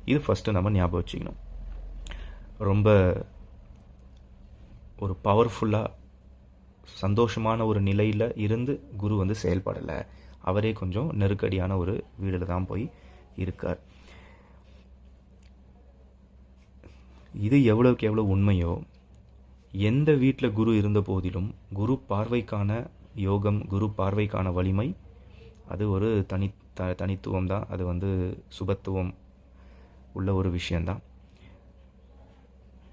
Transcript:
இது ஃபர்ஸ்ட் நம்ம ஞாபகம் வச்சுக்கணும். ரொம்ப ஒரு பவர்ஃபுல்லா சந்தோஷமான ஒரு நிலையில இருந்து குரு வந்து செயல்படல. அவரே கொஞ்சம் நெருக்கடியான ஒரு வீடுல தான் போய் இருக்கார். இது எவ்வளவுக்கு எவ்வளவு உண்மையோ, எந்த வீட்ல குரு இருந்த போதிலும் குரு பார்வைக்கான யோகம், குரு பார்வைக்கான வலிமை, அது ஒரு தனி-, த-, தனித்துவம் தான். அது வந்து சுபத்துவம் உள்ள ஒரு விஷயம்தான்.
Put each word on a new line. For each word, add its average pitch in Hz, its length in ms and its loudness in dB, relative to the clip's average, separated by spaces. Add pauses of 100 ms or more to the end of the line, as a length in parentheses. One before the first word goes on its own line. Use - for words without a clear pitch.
இது 143 160 2
ஃபர்ஸ்ட் 113 300 0
நம்ம 98 200 2
ஞாபகம் 87 300 2
வச்சுக்கணும். - 400 -8 (1160)
ரொம்ப 104 300 4 (2000)
ஒரு 95 260 -4
பவர்ஃபுல்லா 110 580 4 (1200)
சந்தோஷமான 110 640 2
ஒரு 104 160 2
நிலையில 107 540 2
இருந்து 113 440 0 (160)
குரு 104 200 0
வந்து 95 260 0
செயல்படல. 95 500 -2 (480)
அவரே 104 320 0
கொஞ்சம் 107 400 -4
நெருக்கடியான 98 640 0
ஒரு 90 280 -2 (160)
வீடுல 92 260 -4
தான் 90 200 -4
போய் 107 200 -6 (500)
இருக்கார். 90 440 -6 (3500)
இது 123 300 4
எவ்வளவுக்கு 117 420 6
எவ்வளவு 107 220 0
உண்மையோ, 92 540 2 (920)
எந்த 123 400 2
வீட்ல 131 380 4
குரு 110 260 4
இருந்த 104 240 4
போதிலும் 95 540 -2 (180)
குரு 113 360 0
பார்வைக்கான 107 640 -2 (440)
யோகம், 101 520 0
குரு 104 320 -2
பார்வைக்கான 98 540 0
வலிமை, 95 360 0 (800)
அது 104 220 -2
ஒரு 101 380 2
தனி-, 98 260 -2 (200)
த-, 90 200 -4
தனித்துவம் 95 520 -4
தான். 101 220 -2
அது 92 160 -4
வந்து 90 240 -2 (400)
சுபத்துவம் 95 640 -4 (1000)
உள்ள 98 220 -2
ஒரு 95 160 0
விஷயம்தான். 87 520 -4 (1900)